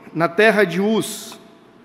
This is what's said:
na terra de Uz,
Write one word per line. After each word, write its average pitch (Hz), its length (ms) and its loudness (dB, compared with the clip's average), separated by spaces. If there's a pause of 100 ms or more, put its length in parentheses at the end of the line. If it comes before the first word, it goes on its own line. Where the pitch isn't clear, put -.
(120)
na 165 140 -2
terra 208 380 4
de 175 160 -4
Uz, - 580 -4 (460)